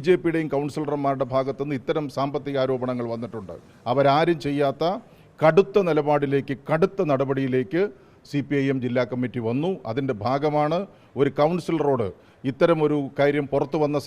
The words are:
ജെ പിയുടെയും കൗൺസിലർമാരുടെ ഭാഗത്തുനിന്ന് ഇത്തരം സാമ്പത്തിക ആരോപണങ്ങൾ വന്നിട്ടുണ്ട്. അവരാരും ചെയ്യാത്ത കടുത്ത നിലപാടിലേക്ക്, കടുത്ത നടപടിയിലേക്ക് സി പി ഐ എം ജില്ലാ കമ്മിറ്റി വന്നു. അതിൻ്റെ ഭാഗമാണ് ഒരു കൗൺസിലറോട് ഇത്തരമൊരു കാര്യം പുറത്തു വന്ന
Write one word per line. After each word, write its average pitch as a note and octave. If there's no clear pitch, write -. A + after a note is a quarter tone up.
ജെ F3+
പിയുടെയും D#3+
കൗൺസിലർമാരുടെ C#3
ഭാഗത്തുനിന്ന് C#3
ഇത്തരം D#3
സാമ്പത്തിക C#3
ആരോപണങ്ങൾ B2+
വന്നിട്ടുണ്ട്. A2
അവരാരും C#3+
ചെയ്യാത്ത C#3+
കടുത്ത F#3+
നിലപാടിലേക്ക്, C#3+
കടുത്ത E3
നടപടിയിലേക്ക് C3+
സി C#3+
പി D3
ഐ C3+
എം C3+
ജില്ലാ B2
കമ്മിറ്റി B2
വന്നു. C#3+
അതിൻ്റെ C3
ഭാഗമാണ് D3
ഒരു C#3
കൗൺസിലറോട് D3
ഇത്തരമൊരു D3+
കാര്യം C#3+
പുറത്തു C#3+
വന്ന D3